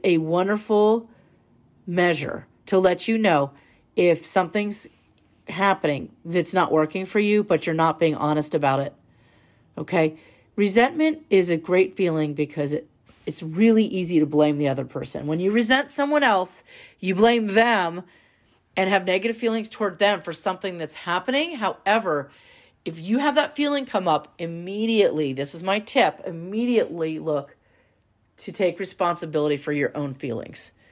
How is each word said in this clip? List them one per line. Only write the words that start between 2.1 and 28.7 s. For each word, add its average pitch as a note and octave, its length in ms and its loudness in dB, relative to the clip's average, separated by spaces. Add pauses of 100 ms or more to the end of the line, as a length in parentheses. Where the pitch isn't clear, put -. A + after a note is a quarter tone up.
to G3 100 2
let F3+ 300 2
you A3+ 100 2
know D#3+ 340 2 (440)
if F3 300 4
something's G#3 640 -2 (600)
happening F3+ 640 0 (140)
that's E3+ 300 -2
not F3+ 180 2
working D#3 340 0
for G#3 140 -2
you, G#3 240 2
but E3+ 220 0
you're E3 100 -2
not D#3+ 240 2
being D#3 160 2
honest D3+ 400 0
about C#3 240 2
it. C#3 140 -6 (840)
Okay? D#3+ 400 0 (380)
Resentment C4+ 760 2
is F#3 200 4
a E3 80 0
great F3+ 380 2
feeling D#3 380 0
because D3 380 -4
it, D3+ 160 -6 (380)
it's - 180 -10
really A3 400 4
easy F3+ 360 0
to D3+ 60 4
blame D3 320 2
the D3 120 0
other C3 160 -4
person. C#3+ 420 -10
When D#3+ 140 -2
you F#3+ 100 0
resent A#3+ 400 2
someone C#4+ 320 0
else, G3 400 0 (360)
you F#3 160 -2
blame A3+ 320 4
them G3 560 2 (760)
and F#3+ 120 2
have G3 160 2
negative G3 300 0
feelings A3+ 320 -4
toward F#3+ 320 -6
them G3+ 220 2
for F3 100 -10
something F#3 460 -6
that's D#3 180 -8
happening. C4 640 -4
However, F#3+ 720 -2 (540)
if D#3+ 140 -10
you G3+ 200 -2
have C#4+ 160 0
that - 220 0
feeling C#4+ 280 -2
come F#3+ 220 -4
up, D3+ 320 0
immediately, F3 920 0
this C#3 200 -8
is E3 80 -12
my F#3+ 180 0
tip, G#3+ 460 0
immediately E3+ 920 -2
look D3+ 380 -4 (800)
to - 160 -14
take F3+ 260 0